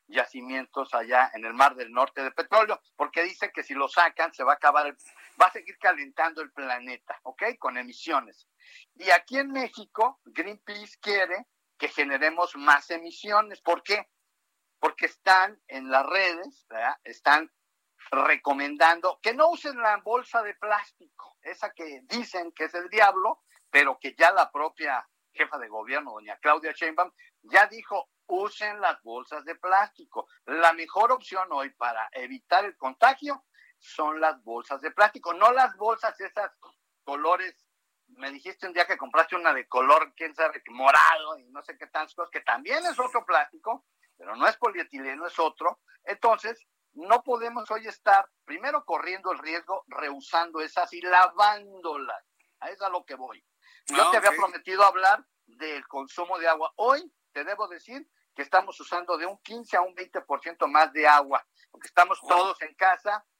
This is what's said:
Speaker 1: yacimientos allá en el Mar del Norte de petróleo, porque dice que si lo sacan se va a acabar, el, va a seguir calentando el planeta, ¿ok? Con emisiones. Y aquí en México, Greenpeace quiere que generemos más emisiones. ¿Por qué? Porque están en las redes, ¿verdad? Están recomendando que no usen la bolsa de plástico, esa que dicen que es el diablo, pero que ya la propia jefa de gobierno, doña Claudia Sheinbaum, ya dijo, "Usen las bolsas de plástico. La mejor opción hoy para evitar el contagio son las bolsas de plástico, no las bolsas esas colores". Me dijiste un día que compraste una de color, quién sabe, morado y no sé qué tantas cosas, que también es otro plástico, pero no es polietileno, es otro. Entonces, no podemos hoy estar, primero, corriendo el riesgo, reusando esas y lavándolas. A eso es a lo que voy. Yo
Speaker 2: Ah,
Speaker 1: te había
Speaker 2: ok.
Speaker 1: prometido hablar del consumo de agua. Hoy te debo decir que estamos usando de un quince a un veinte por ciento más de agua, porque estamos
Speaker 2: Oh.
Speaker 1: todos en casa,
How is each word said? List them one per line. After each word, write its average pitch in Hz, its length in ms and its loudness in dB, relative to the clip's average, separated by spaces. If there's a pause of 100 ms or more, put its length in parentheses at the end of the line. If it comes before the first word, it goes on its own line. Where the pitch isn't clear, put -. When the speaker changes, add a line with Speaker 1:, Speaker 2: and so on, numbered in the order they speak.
Speaker 1:
yacimientos 127 880 -6
allá 123 400 2
en 113 120 -12
el 113 80 -8
Mar 135 220 4
del 120 160 -12
Norte 131 320 -2
de 131 80 -4
petróleo, 208 500 0 (140)
porque 147 280 -2
dice 185 280 -6
que 156 120 -10
si 143 100 -14
lo 139 140 -2
sacan 165 460 0
se 139 100 -8
va 131 100 4
a - 20 4
acabar, 147 320 2
el, 143 100 -10 (440)
va 180 60 12
a 180 40 -2
seguir 196 280 -16
calentando 160 600 -2
el 143 100 -12
planeta, 127 720 -10
¿ok? 127 200 -12 (140)
Con 127 200 -6
emisiones. 123 680 -8 (480)
Y 190 160 -4
aquí 175 260 2
en 277 140 -4
México, 247 760 -4
Greenpeace 208 720 -12
quiere 196 480 -2 (300)
que 147 100 -6
generemos 151 680 -2
más 143 360 2
emisiones. 208 680 -4
¿Por 170 200 0
qué? 202 280 -4 (680)
Porque 156 260 -2
están 190 600 2
en 131 220 -12
las 135 160 2
redes, 175 640 -4
¿verdad? 113 340 -4
Están 147 480 0 (600)
recomendando 147 1080 0
que 226 120 -2
no 311 160 4
usen 302 280 -6
la 220 200 0
bolsa 233 460 -2
de 208 120 -10
plástico, - 840 -8
esa 185 300 -10
que 147 320 -16
dicen 180 480 -8
que 156 140 -6
es 156 80 -10
el 175 160 -10
diablo, 202 520 4 (300)
pero 139 280 4
que 135 160 -10
ya 170 160 8
la 185 200 2
propia 147 560 -4 (240)
jefa 151 260 -4
de 117 120 -12
gobierno, 120 420 -8
doña 104 260 -16
Claudia 151 360 0
Sheinbaum, 170 380 -4 (300)
ya 202 260 6
dijo, 214 440 -10 (160)
"Usen 208 540 -6
las 165 200 -2
bolsas 123 440 -14
de 165 100 -12
plástico. 190 720 -2 (180)
La 165 280 2
mejor 175 380 0
opción 190 400 -4
hoy 139 200 -6
para 117 400 -6
evitar 131 540 -2
el 196 120 -12
contagio 262 680 0 (340)
son 156 420 -6
las 156 220 0
bolsas 120 380 -10
de 156 100 -8
plástico, 208 420 0
no 208 180 6
las 247 240 2
bolsas 220 460 -4
esas 196 300 -8 (520)
colores". 165 640 -4 (440)
Me 254 220 -14
dijiste 370 360 -14
un 359 60 -12
día 175 120 2
que - 120 -2
compraste 156 380 0
una 165 180 0
de 127 140 -6
color, 147 480 4
quién 160 200 -10
sabe, 147 320 -2
morado 151 720 4
y 127 100 -20
no 143 140 -18
sé 151 140 -18
qué 151 100 -18
tantas 156 260 -8
cosas, 170 160 -8
que - 120 -8
también 277 440 -4
es 320 140 -4
otro 247 260 -4
plástico, - 600 -2 (320)
pero - 180 -14
no 143 120 0
es - 100 4
polietileno, 170 680 -6
es 170 140 -8
otro. 165 420 -2 (220)
Entonces, - 600 -2 (300)
no 220 300 0
podemos 233 480 -6
hoy 220 160 -6
estar, 196 420 2 (160)
primero, 196 400 -6
corriendo 180 460 -6
el 139 80 -6
riesgo, 165 480 -8
reusando 151 720 -6
esas 170 320 -4
y 170 80 -14
lavándolas. 180 1200 0 (360)
A - 80 -14
eso 190 80 -14
es 196 80 -16
a 196 60 -4
lo 180 140 -6
que 139 120 -16
voy. 131 280 -18 (440)
Yo 139 200 2
Speaker 2:
Ah, 180 40 4
Speaker 1:
te 202 60 4
había 196 120 4
Speaker 2:
ok. 202 80 4
Speaker 1:
prometido 185 480 0
hablar 190 400 4 (220)
del 151 400 -12
consumo 175 500 -8
de 165 100 -2
agua. 160 280 0
Hoy 277 360 0 (200)
te 143 120 -8
debo 202 240 -6
decir 220 400 -18 (280)
que 143 80 -8
estamos 185 360 0
usando 175 380 -6
de 160 80 -6
un 196 140 -12
quince 226 360 -10
a 175 60 4
un 180 140 -4
veinte 185 260 -10
por 139 200 -6
ciento 165 260 -4
más 151 260 2
de 151 140 2
agua, 139 380 4 (260)
porque - 160 -20
estamos 175 340 2
Speaker 2:
Oh. - 60 -16
Speaker 1:
todos 180 340 2
en 156 140 -12
casa, 190 500 0 (140)